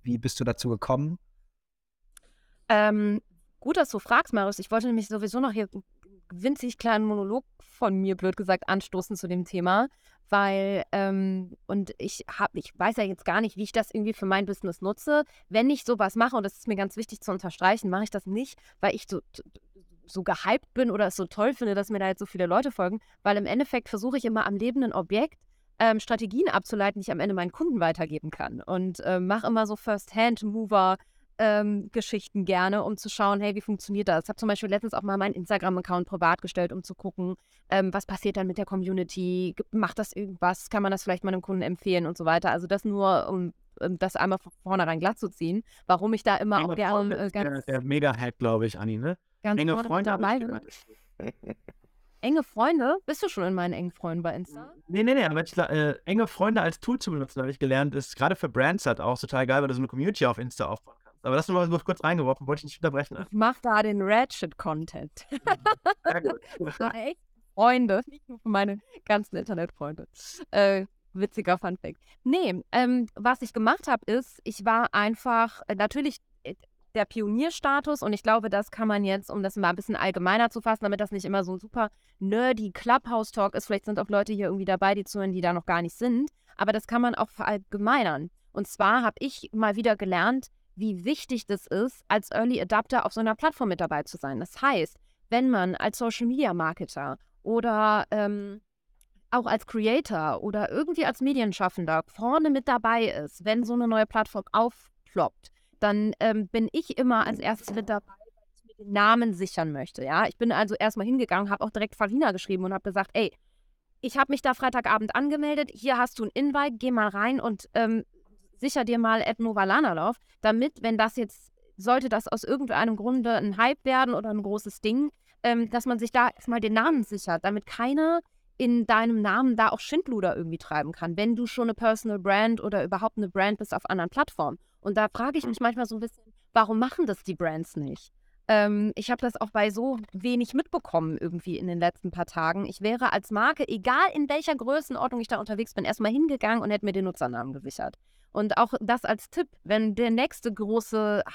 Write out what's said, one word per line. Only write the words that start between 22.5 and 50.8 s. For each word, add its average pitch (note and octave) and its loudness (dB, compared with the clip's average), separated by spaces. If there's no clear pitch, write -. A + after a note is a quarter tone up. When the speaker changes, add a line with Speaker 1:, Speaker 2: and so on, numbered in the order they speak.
Speaker 2:
folgen, F#3+ -2
weil G3+ 2
im G3+ -2
Endeffekt B3 -2
versuche A#3 -4
ich A#3 -4
immer A3 0
am G3+ -2
lebenden A#3+ 0
Objekt, G3+ -2
ähm, A3 4
Strategien A3+ 0
abzuleiten, G3+ 0
die - -8
ich A3 -4
am E3 -2
Ende G3 0
meinen F3+ -2
Kunden D#4 -2
weitergeben D#3+ -2
kann. - -8
Und, F#3 -4
äh, F#3 0
mache G3+ 0
immer A3 2
so G#3 -6
First-Hand-Mover, G#3 0
ähm, G#3 2
Geschichten G3+ -4
gerne, F#3+ 2
um G#3+ -2
zu G#3 -6
schauen, G3+ 2
hey, G#3 -2
wie G#3 -6
funktioniert G3+ -4
das? E3 2
Ich - -18
hab - -8
zum A3+ -2
Beispiel G#3 -2
letztens G#3 -2
auch - -2
mal G3 -2
meinen G3 -2
Instagram-Account F3+ -2
privat E3+ 2
gestellt, F3 -2
um F3 -10
zu F#3+ -14
gucken, F#3 -8
ähm, F#3+ 2
was G3 -4
passiert G3 -4
dann F#3+ -2
mit F#3 -6
der G3+ -2
Community? F#3 -2
G-, - -4
macht G#3 0
das G#3+ -4
irgendwas? F#3 -2
Kann G3+ 0
man G3 2
das F#3+ -2
vielleicht F3+ -2
meinem F#3 -2
Kunden F#3+ -4
empfehlen F3 0
und E3+ -4
so E3 -4
weiter? E3+ 4
Also E3+ -2
das G3 -2
nur, G3 4
um, F3+ -2
um F3+ -2
das F#3 -2
einmal F#3+ 0
von - -12
vornherein E3+ 0
glatt F#3+ 0
zu G3+ -6
ziehen, F3 -4
warum F#3 4
ich - -2
da G3+ 2
immer G#3 2
Speaker 3:
Enge E3 0
Speaker 2:
auch E3 0
gerne, G3+ 0
Speaker 3:
Freunde G3+ 0
Speaker 2:
äh, G3+ -4
Speaker 3:
ist G3 -6
der, G3+ -2
Speaker 2:
ganz C#3 -4
Speaker 3:
der C3 -2
Mega-Hack, C3+ 0
glaub A2+ 2
ich, A2 -2
Anni, G#2+ -4
ne? D#3 -4
Speaker 2:
ganz G#3 0
Speaker 3:
Enge - 2
Speaker 2:
vorne A3+ -2
Speaker 3:
Freunde G3+ 0
Speaker 2:
dabei G3 0
Speaker 3:
hab A3+ 2
ich C4 0
Speaker 2:
bin. A#3 -6